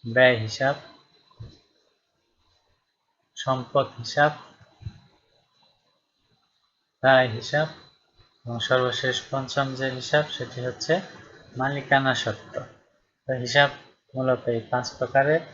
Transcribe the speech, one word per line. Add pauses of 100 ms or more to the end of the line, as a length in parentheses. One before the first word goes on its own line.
(140)
ব্যয়
হিসাব, (2500)
সম্পদ (120)
হিসাব, (2750)
দায়
হিসাব (760)
এবং
সর্বশেষ (140)
পঞ্চম
যে
হিসাব
সেটি
হচ্ছে (560)
মালিকানা
সত্ত্ব। (720)
তো
হিসাব (440)
মূলত
এই (100)
পাঁচ (120)
প্রকারের (120)